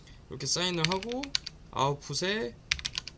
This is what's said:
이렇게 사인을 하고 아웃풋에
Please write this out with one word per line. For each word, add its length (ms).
이렇게 160
사인을 440
하고 320
아웃풋에 840